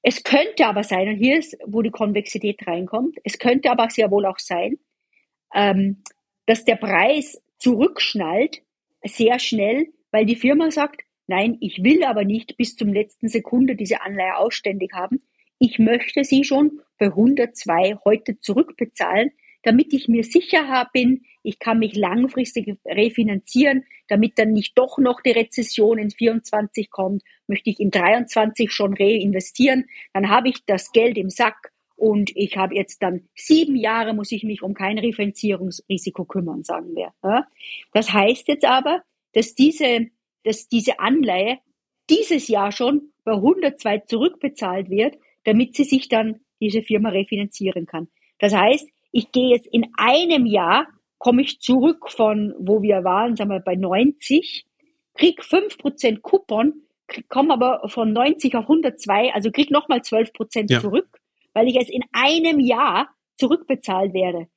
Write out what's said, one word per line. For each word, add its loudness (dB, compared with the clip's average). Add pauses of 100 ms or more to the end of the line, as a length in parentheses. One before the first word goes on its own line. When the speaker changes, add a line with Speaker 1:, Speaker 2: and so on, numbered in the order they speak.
Speaker 1:
Es 0
könnte 2
aber -2
sein, -2
und -4
hier 2
ist, -8 (100)
wo -4
die -2
Konvexität -4
reinkommt, -6
es -8
könnte 0
aber 0
sehr 0
wohl 2
auch -4
sein, -6 (760)
ähm, 0 (440)
dass 0
der 2
Preis -2 (160)
zurückschnallt -2 (400)
sehr 0
schnell, -2 (240)
weil 2
die 0
Firma 2
sagt, -4 (240)
„Nein, 0
ich -8
will 4
aber -2
nicht -4
bis -6
zum -2
letzten -4
Sekunde 0
diese -4
Anleihe -4
ausständig -4
haben. -6 (360)
Ich 2
möchte 2
sie 2
schon 0 (180)
bei 2
hundertzwei 0
heute 0
zurückbezahlen, -2 (320)
damit 4
ich -2
mir 2
sicher 0
ha-, -2
bin, 2 (180)
ich -8
kann 0
mich -2
langfristig -2
refinanzieren, 0 (240)
damit 0
dann 2
nicht -2
doch -4
noch 0
die 0
Rezession 0
in -4
vierundzwanzig -4
kommt, -4 (240)
möchte -4
ich -6
in 0
dreiundzwanzig 0
schon -2
reinvestieren, 0 (260)
dann -2
habe 2
ich -8
das -2
Geld 4
im -4
Sack -4 (240)
und 2
ich -4
habe -2
jetzt -6
dann -4
sieben 2
Jahre, -2
muss -6
ich -6
mich -8
um -6
keine -4
Refinanzierungsrisiko -4
kümmern“, -6
sagen -8
wir, -8 (100)
ja. 0 (460)
Das 0
heißt 2
jetzt 0
aber, 2 (300)
dass 0
diese, 2 (360)
dass -4
diese -2
Anleihe 0 (520)
dieses 0
Jahr 0
schon -2 (120)
bei 0
hundertzwei 0
zurückbezahlt -4
wird, 0 (280)
damit 2
sie 2
sich 0
dann -2 (200)
diese 0
Firma 0
refinanzieren -4
kann. -10 (300)
Das 2
heißt, 4 (240)
ich 0
gehe 2
jetzt 2
in 0 (100)
einem 2
Jahr, 2 (300)
komme 2
ich -6
zurück 2
von, 0
wo 0
wir 2
waren, 0
sagen -4
wir, -4
bei -4
neunzig, 0 (480)
krieg 0
fünf -2
Prozent -2
Coupon, 0 (240)
krieg, -16
komm 2
aber 0
von -2
neunzig 0
auf -4
hundertzwei, 0
also -2
krieg 0
nochmal 2
zwölf -2
Prozent -4
Speaker 2:
Ja. 4
Speaker 1:
zurück, -4 (320)
weil 2
ich 0
jetzt 0
in -6 (100)
einem 2
Jahr 0 (280)
zurückbezahlt -2
werde. -4